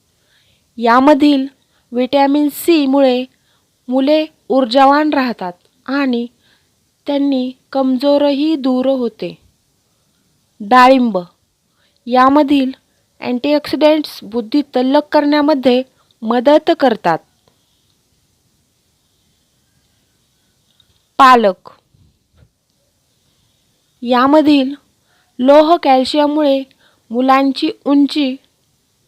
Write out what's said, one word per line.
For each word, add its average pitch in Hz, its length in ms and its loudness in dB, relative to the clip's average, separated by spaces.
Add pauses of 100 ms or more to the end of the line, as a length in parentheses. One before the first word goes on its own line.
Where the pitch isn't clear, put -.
(760)
यामधील 269 680 2 (440)
व्हिटॅमिन 277 580 0
सीमुळे 269 760 0 (640)
मुले 277 380 0 (240)
ऊर्जावान 269 600 2
राहतात 247 440 -6 (320)
आणि 254 420 -4 (800)
त्यांनी 277 440 -4 (200)
कमजोरही 285 840 -2
दूर 254 300 -2
होते. 233 520 -6 (1200)
डाळिंब, 247 580 2 (880)
यामधील 269 680 2 (480)
अँटीऑक्सिडंट्स 294 1040 -2
बुद्धी 220 380 -6
तल्लख 269 500 -2
करण्यामध्ये 294 720 0 (380)
मदत 254 580 0
करतात. 202 380 -2 (4000)
पालक, 240 520 2 (2250)
यामधील 277 720 2 (680)
लोह 302 440 4
कॅल्शियममुळे 285 800 0 (460)
मुलांची 269 600 -2 (140)
उंची 285 500 0 (720)